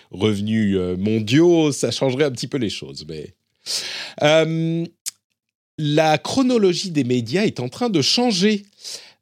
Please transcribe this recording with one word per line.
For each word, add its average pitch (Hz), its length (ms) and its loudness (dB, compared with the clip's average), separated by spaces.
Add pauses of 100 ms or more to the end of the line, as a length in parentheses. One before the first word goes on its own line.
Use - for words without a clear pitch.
revenus, 104 680 0
euh, 92 220 -2
mondiaux, 135 760 2
ça 127 200 -2
changerait 135 320 0
un 143 80 0
petit 127 160 -8
peu 143 100 -6
les 110 140 -2
choses. 71 360 -14
Mais, 78 280 -14 (880)
euh, 160 600 2 (920)
la 156 400 2
chronologie 208 720 0
des 147 120 0
médias 123 420 0
est 156 140 -2
en 123 100 -4
train 240 200 -4
de 170 120 2
changer. 208 640 2 (580)